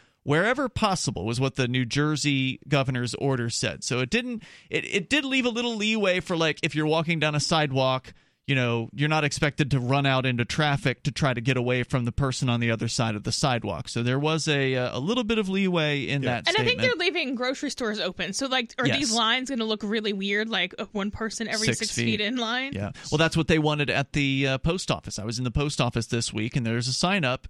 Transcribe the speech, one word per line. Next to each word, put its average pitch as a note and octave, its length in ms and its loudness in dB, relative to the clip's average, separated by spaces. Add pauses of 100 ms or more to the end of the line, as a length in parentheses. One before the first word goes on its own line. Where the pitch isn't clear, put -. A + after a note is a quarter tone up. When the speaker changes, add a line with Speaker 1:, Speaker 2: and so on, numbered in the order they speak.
(240)
Speaker 1:
wherever A3 460 2
possible, C#3 560 0
was A#2 140 -2
what C3+ 160 0
the B2+ 120 2
New B2+ 180 0
Jersey C#3 800 0
governor's C3 480 0
order B2 340 0
said. F#2 340 -4
So A#2+ 180 -2
it B2 100 -2
didn't, A#3+ 320 -2 (260)
it, - 160 -2
it F3+ 240 -2
did C#4+ 160 2
leave C4 220 0
a - 20 2
little A#3+ 260 -2
leeway G3+ 440 2
for, F3 180 -2
like, D#3+ 240 2
if E3 140 -4
you're D#3 100 2
walking D#3+ 340 2
down D3+ 140 2
a D3 60 2
sidewalk, C3 760 2 (340)
you C#3 80 2
know, A#2 360 0
you're D3 160 0
not D#3 160 2
expected C#3+ 480 0
to C3+ 80 2
run C3+ 260 2
out C3 200 4
into A#2+ 180 0
traffic C#3+ 600 0
to C#3+ 80 0
try C3+ 220 0
to A#2+ 60 -2
get B2 180 2
away B2 260 2
from B2 220 0
the A#2+ 60 0
person C3 380 0
on A#2+ 100 2
the A#2 120 2
other A2+ 160 -2
side A2+ 280 0
of G2+ 80 -6
the A#2+ 80 -4
sidewalk. A2 560 0
So - 160 -4
there B2+ 160 2
was D3+ 280 0
a, C3+ 280 2
uh, B2+ 220 -2
a - 20 -2
little A3+ 240 0
bit G#3+ 140 0
of G#3 100 0
leeway F3 600 0
in C3+ 160 0
Speaker 2:
Yeah. B2+ 80 0
Speaker 1:
that A#2+ 180 -2
Speaker 3:
And F#4 80 2
I - 80 2
think B4 140 2
Speaker 1:
statement. - 20 0 (180)
Speaker 3:
they're F4 80 0
leaving D4+ 280 -2
grocery B3+ 340 -4
stores G#3+ 300 -4
open. F3+ 340 -4
So, C#4 140 -4
like, B3+ 320 -2
are B3 80 2
Speaker 1:
Yes. - 100 4
Speaker 3:
these C#4 160 0
lines A#3 380 2
gonna A#3 120 -2
look G#3+ 200 -2
really G#3+ 280 -2
weird, G3+ 380 -2
like, F#3 300 0
uh, G#3+ 120 -4
one G3+ 200 -2
person A3 360 -6
every A3 200 0
Speaker 1:
Six A3+ 120 2
Speaker 3:
six G#3+ 120 -4
Speaker 1:
feet. A#3 140 0
Speaker 3:
feet A3 160 0
in G#3 160 -2
line? B3 360 -4
Speaker 1:
Yeah. G2 180 -6 (200)
Well, D3 80 2
that's D#3+ 180 4
what D#3+ 100 2
they D#3+ 120 4
wanted D3+ 320 0
at B2+ 220 0
the, C#3 340 2
uh, C3+ 100 0
post E3+ 340 -2
office. - 280 -4
I G2 40 -8
was A2+ 140 -6
in B2+ 80 -4
the B2 60 0
post D3 280 -2
office A#2+ 280 2
this A#2 260 -2
week, A2 240 -4
and A#2+ 80 0
there's A#2 240 0
a B2+ 40 -2
sign F3+ 300 2
up C3 260 -2